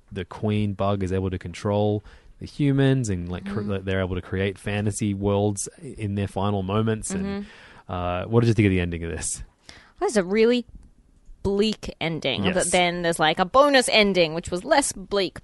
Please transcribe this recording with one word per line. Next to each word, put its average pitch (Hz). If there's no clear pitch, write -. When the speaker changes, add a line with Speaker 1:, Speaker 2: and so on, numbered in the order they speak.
Speaker 1:
the 95
queen 107
bug 98
is 90
able 95
to 90
control 104
the -
humans, 135
and, 87
like, 90
cre-, 101
Speaker 2:
Mm-hmm. 98
Speaker 1:
they're 95
able 92
to 90
create 95
fantasy 104
worlds 101
i-, 170
in 104
their 101
final 98
moments. 110
And, 190
Speaker 2:
Mm-hmm. -
Speaker 1:
uh, 90
what 113
did 117
you 113
think 104
of 98
the 92
ending 85
of 82
this? -
Speaker 2:
That's 349
a 190
really 220
bleak 202
ending, 143
Speaker 1:
Yes. 185
Speaker 2:
but 175
then 175
there's, 170
like, 156
a 185
bonus 269
ending, 185
which 170
was 180
less 277
bleak, 190